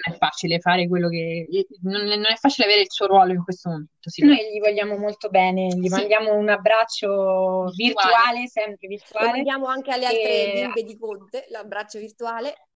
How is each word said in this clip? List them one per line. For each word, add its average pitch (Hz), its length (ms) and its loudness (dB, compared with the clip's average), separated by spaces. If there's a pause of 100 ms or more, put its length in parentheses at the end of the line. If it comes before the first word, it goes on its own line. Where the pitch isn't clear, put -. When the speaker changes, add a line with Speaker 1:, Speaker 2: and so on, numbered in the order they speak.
Speaker 1:
non 170 100 -8
è - 40 -18
facile 165 400 -2
fare 175 280 0
quello 175 220 0
che... 165 380 -6 (340)
non, 196 220 -4
non 208 220 -2
è 220 100 0
facile 254 320 0
avere 208 140 4
il 190 100 -2
suo 202 160 -2
ruolo 190 260 6
in 175 100 -2
questo 180 260 -8
momento, 156 400 -12
sicuramente. 277 400 6
Speaker 2:
Noi 208 60 -6
gli 214 60 -6
vogliamo 208 360 0
molto 208 320 -6
bene, 185 380 2
gli 180 200 -2
Speaker 1:
Sì. - 20 -2
Speaker 2:
mandiamo 208 460 0
un 208 140 0
abbraccio 190 1300 0
Speaker 1:
Virtuale. - 0 -
Speaker 2:
virtuale, 226 720 2
sempre 208 400 -6
virtuale. 214 380 -4
Speaker 3:
Lo 233 80 2
mandiamo 269 320 -2
anche 269 260 -4
alle 247 140 -2
altre 214 480 0
Speaker 2:
E 196 80 -2
Speaker 3:
bimbe 202 220 -4
di 208 140 -16
Conte, 214 520 -12
l'abbraccio 208 500 -12
virtuale. 226 680 -10 (100)